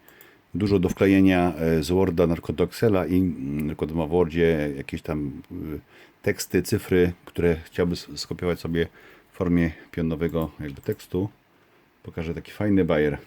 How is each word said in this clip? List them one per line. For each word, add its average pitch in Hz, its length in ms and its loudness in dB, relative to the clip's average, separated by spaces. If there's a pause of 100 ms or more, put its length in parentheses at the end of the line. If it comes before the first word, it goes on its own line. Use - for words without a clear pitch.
(540)
dużo 98 240 2
do 90 100 2
wklejenia, 95 680 4
e, 80 260 0
z - 60 -6
Worda 90 380 2
na 85 80 2
przykład 85 220 -6
do 90 80 2
Excela 92 420 0
i, 90 100 2
mm, 76 440 -2
na 76 60 -4
przykład 78 260 -4
ma 80 140 -2
w 73 40 -6
Wordzie 82 680 2
jakieś 69 260 -10
tam, 73 400 -6 (100)
y, 78 280 -10 (420)
teksty, 98 400 0
cyfry, 90 500 2 (120)
które 85 400 0
chciałby 87 280 -2
s-, - 240 -8
skopiować 85 440 -6
sobie 82 280 -2 (480)
w - 20 -20
formie 85 340 2 (180)
pionowego 80 600 -4 (100)
jakby 69 200 -12
tekstu. - 480 -6 (760)
Pokażę 82 320 -8
taki 82 180 -12
fajny 101 320 2
bajer, 76 420 0